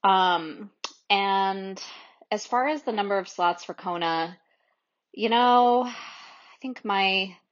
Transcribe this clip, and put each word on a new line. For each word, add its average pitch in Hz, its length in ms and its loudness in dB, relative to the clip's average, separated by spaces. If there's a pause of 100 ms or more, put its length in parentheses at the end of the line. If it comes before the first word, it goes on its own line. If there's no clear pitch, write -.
Um, 185 680 2 (400)
and 196 680 0 (520)
as 208 160 -6
far 254 220 0
as 302 120 -4
the 247 100 -6
number 202 280 0
of 185 100 -10
slots 175 360 -2
for - 100 -12
Kona, 170 600 -4 (760)
you 220 160 -2
know, 247 560 6
I - 720 -16
think 254 240 -12
my 190 520 0 (160)